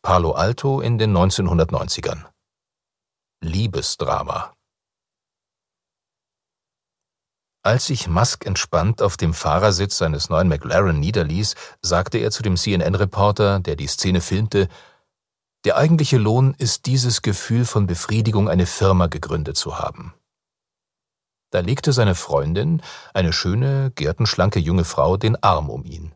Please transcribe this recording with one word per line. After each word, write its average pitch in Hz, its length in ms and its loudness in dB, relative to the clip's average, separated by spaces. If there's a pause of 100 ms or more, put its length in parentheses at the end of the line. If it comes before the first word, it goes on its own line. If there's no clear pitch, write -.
Palo 87 300 2
Alto 123 480 -2
in 117 180 0
den 107 140 2
neunzehnhundertneunzigern. 85 1120 0 (1160)
Liebesdrama. - 1120 -4 (3000)
Als 117 240 2
sich 123 220 -4
Musk 92 380 0
entspannt 92 560 0
auf 101 160 0
dem 82 160 0
Fahrersitz 92 640 0
seines 78 320 -2
neuen 85 180 2
McLaren 80 500 2
niederließ, 98 580 -2 (260)
sagte 87 360 -2
er 110 120 0
zu - 120 -6
dem 95 140 0
C-N-N-Reporter, 98 1040 0
der 82 160 -4
die 69 100 -6
Szene 90 360 0
filmte, 101 460 0 (960)
„Der 98 120 2
eigentliche 156 400 4
Lohn 123 400 4
ist - 300 -4
dieses 123 340 0
Gefühl 117 460 0
von 101 200 0
Befriedigung, 104 640 0
eine 90 160 2
Firma 92 440 2
gegründet 78 500 -4
zu - 200 -6
haben.“ - 360 -10 (1400)
Da 92 100 0
legte 131 320 0
seine 107 220 4
Freundin, 85 680 0 (320)
eine 87 200 0
schöne, 135 600 0
gärtenschlanke 90 640 0
junge 82 260 2
Frau, 82 340 0
den 110 240 0
Arm 78 260 2
um 60 160 -10
ihn. 80 300 -14